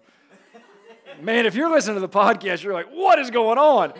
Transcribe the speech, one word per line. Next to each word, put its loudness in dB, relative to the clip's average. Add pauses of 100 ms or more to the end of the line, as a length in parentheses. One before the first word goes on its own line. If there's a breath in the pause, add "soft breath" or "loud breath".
(1200 loud breath)
Man, 0
if -4
you're -2
listening 0
to -6
the -6
podcast, 0
you're -6
like, -8
"What 2
is -6
going 0
on?" 2